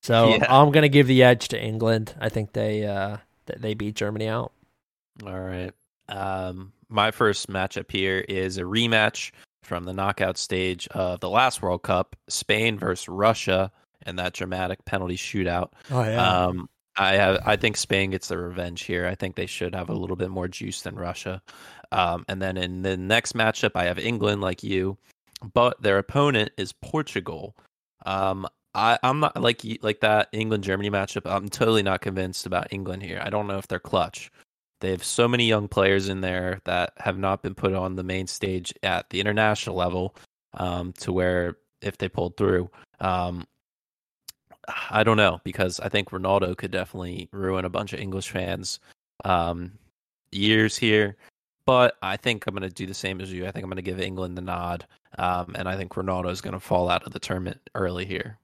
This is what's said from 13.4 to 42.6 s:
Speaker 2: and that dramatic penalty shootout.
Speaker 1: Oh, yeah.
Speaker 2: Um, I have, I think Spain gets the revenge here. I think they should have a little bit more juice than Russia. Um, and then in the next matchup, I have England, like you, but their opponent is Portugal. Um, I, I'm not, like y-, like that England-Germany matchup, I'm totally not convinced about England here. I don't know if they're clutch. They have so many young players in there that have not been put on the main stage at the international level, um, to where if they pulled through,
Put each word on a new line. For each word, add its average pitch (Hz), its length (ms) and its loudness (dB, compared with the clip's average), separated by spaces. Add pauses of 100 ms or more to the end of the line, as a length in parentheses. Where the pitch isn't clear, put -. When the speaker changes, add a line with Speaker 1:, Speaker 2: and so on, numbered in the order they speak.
Speaker 2:
and 90 160 -8
that 90 140 -4
dramatic 92 520 -4
penalty 90 320 -4
shootout. 87 540 -2 (180)
Speaker 1:
Oh, 127 140 0
yeah. 92 420 2
Speaker 2:
Um, 90 240 -4 (260)
I 98 180 4
have, 95 320 6
I 107 120 4
think 107 200 0
Spain 98 340 0
gets 95 160 -6
the 87 100 -4
revenge 87 460 -8
here. 87 240 -2
I 92 80 -4
think 95 200 -6
they 92 120 -4
should 90 280 -6
have 90 140 -6
a 110 40 -4
little 92 220 -4
bit 92 140 -4
more 92 180 -4
juice - 360 -8
than 95 120 -10
Russia. 92 460 -8 (500)
Um, 87 360 0
and 95 140 -4
then 92 160 -2
in 90 260 -4
the 95 120 0
next 98 380 0
matchup, 110 420 2
I 90 100 0
have 90 140 -2
England, 104 420 0
like 92 220 -4
you, 98 340 0 (560)
but 123 280 4
their 98 160 4
opponent 127 600 2
is 92 140 -6
Portugal. 95 840 -6 (500)
Um, 95 420 -2 (260)
I, 110 300 4
I'm 131 160 2
not, 151 220 0
like 120 220 2
y-, 110 180 -8
like 107 200 0
that 107 300 4
England-Germany 104 580 0
matchup, 98 400 -2
I'm 98 200 -2
totally 110 340 4
not 95 180 0
convinced 92 440 -4
about 92 260 -2
England 95 320 -8
here. 92 180 -8
I 107 80 -6
don't 104 180 -2
know 98 100 -4
if 95 100 -10
they're 92 120 -6
clutch. - 520 -2 (480)
They 95 120 -2
have 92 120 -4
so - 240 2
many 120 200 2
young 107 200 2
players 98 400 4
in 95 140 -4
there 92 440 -4
that 90 320 -2
have 95 200 -4
not 98 240 -2
been 95 140 -6
put 95 180 -2
on 92 220 -2
the 92 80 -6
main 92 240 -4
stage 92 460 -6 (100)
at 87 260 -2
the 92 100 -4
international 104 560 0
level, 90 400 -2 (400)
um, 90 440 -4
to - 120 -6
where 90 460 0 (240)
if - 160 -6
they 98 100 -4
pulled 90 300 -4
through, 92 320 2 (300)